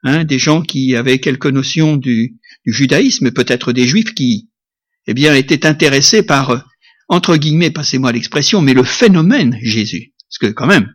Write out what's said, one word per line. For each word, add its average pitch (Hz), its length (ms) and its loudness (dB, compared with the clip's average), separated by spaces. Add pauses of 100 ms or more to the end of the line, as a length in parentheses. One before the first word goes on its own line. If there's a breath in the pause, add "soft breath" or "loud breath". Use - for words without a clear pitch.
hein, 151 220 0
des 143 160 -2
gens 151 200 2
qui 131 360 -2
avaient 127 240 0
quelques 131 260 -4
notions 147 500 0
du, 120 380 -2 (320 soft breath)
du 117 60 -2
judaïsme, 139 580 0
peut-être 123 420 -2
des 127 140 2
juifs 214 260 0
qui, 120 360 -4 (580)
eh - 80 -4
bien, 143 220 2
étaient 143 300 0
intéressés 147 580 2
par, 139 260 -2
euh, 120 80 -2 (500 soft breath)
entre 175 280 2
guillemets, 156 340 2
passez-moi 135 400 -2
l'expression, 139 500 -2
mais 135 140 4
le 127 80 4
phénomène 180 800 2
Jésus. 110 520 -6 (140)
Parce - 220 -4
que - 20 -10
quand 120 140 -6
même 151 280 2